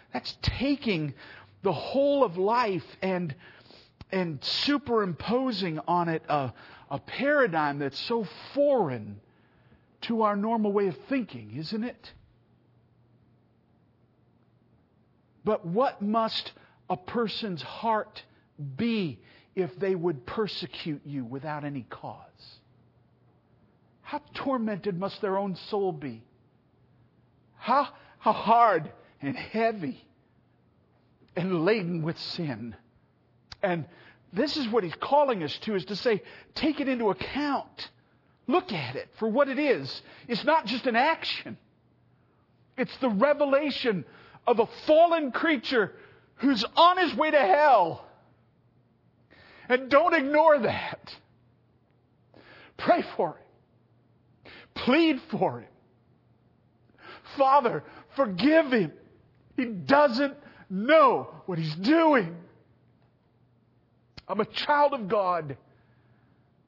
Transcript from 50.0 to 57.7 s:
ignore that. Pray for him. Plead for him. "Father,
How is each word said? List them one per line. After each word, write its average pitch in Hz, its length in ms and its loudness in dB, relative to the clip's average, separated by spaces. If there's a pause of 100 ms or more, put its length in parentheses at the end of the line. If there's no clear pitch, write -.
ignore 302 460 6
that. - 560 -6 (1600)
Pray 330 260 2 (120)
for 170 140 -2
him. - 1200 -20 (240)
Plead 294 460 2 (100)
for 123 300 -2
him. - 80 -20 (1700)
"Father, 262 460 4 (320)